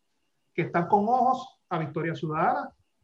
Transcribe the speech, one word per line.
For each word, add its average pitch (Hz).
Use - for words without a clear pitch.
que 170
están 170
con 202
ojos 254
a 175
Victoria 156
Ciudadana 180